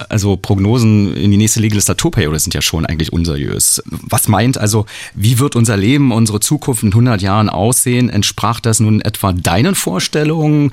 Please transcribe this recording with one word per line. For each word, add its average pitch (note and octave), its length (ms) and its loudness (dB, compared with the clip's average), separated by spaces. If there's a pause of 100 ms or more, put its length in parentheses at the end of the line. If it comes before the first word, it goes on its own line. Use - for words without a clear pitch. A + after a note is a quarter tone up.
also G2+ 280 0
Prognosen G#2 800 2
in G2+ 140 2
die G2 60 4
nächste A2 240 2
Legislaturperiode G2+ 760 0
sind F#2 160 -4
ja D2+ 80 -4
schon D#2+ 240 -2
eigentlich D#2 280 -4
unseriös. C#2+ 720 -2
Was - 400 -4
meint A2 320 2
also, G#2 260 0 (300)
wie A2 240 0
wird C#3 160 0
unser A#2 220 2
Leben, C3 340 2
unsere G#2+ 280 0
Zukunft C3 440 -2
in G2+ 100 2
hundert A#2 300 2
Jahren G2+ 260 0
aussehen? B2 640 0
Entsprach G#2 480 -2
das A2+ 200 0
nun A2 220 2
etwa G2+ 300 -2
deinen F2+ 420 0
Vorstellungen D3+ 1000 0